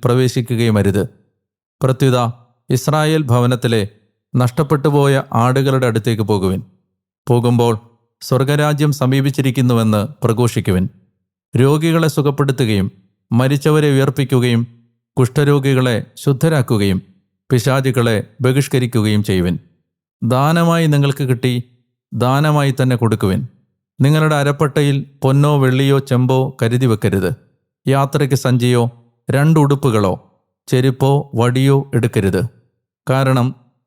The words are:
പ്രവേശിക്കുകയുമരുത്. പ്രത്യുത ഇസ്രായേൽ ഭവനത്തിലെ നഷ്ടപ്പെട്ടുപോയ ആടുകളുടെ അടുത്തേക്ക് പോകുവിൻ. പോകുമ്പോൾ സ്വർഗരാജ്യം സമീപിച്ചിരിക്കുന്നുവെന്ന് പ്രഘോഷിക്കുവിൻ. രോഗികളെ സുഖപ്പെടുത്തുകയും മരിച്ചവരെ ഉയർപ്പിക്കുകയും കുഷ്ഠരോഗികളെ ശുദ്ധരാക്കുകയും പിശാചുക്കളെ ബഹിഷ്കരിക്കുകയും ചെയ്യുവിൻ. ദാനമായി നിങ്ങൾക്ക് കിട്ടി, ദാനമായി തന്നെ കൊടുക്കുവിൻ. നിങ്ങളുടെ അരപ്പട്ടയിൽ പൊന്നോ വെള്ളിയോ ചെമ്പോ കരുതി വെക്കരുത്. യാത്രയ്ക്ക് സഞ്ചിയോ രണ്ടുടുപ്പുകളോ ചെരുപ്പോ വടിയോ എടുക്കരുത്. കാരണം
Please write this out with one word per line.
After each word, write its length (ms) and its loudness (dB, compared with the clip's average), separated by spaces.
പ്രവേശിക്കുകയുമരുത്. 1040 0
പ്രത്യുത 360 0
ഇസ്രായേൽ 520 0
ഭവനത്തിലെ 680 0
നഷ്ടപ്പെട്ടുപോയ 840 0
ആടുകളുടെ 540 0
അടുത്തേക്ക് 360 -2
പോകുവിൻ. 400 -2
പോകുമ്പോൾ 500 2
സ്വർഗരാജ്യം 720 0
സമീപിച്ചിരിക്കുന്നുവെന്ന് 1160 0
പ്രഘോഷിക്കുവിൻ. 640 0
രോഗികളെ 520 2
സുഖപ്പെടുത്തുകയും 840 -2
മരിച്ചവരെ 580 2
ഉയർപ്പിക്കുകയും 760 0
കുഷ്ഠരോഗികളെ 840 0
ശുദ്ധരാക്കുകയും 840 0
പിശാചുക്കളെ 680 0
ബഹിഷ്കരിക്കുകയും 840 0
ചെയ്യുവിൻ. 340 -2
ദാനമായി 640 2
നിങ്ങൾക്ക് 380 0
കിട്ടി, 380 -2
ദാനമായി 720 0
തന്നെ 140 0
കൊടുക്കുവിൻ. 500 -2
നിങ്ങളുടെ 340 2
അരപ്പട്ടയിൽ 720 0
പൊന്നോ 360 2
വെള്ളിയോ 400 2
ചെമ്പോ 640 0
കരുതി 240 0
വെക്കരുത്. 440 0
യാത്രയ്ക്ക് 460 0
സഞ്ചിയോ 560 0
രണ്ടുടുപ്പുകളോ 1120 0
ചെരുപ്പോ 680 0
വടിയോ 600 0
എടുക്കരുത്. 480 0
കാരണം 440 0